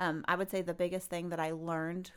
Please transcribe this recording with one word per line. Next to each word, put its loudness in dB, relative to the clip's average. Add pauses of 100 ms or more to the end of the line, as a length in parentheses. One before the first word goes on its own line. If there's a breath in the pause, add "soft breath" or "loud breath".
Um, 2
I 4
would 2
say 2
the -2
biggest 0
thing -2
that -2
I 2
learned -2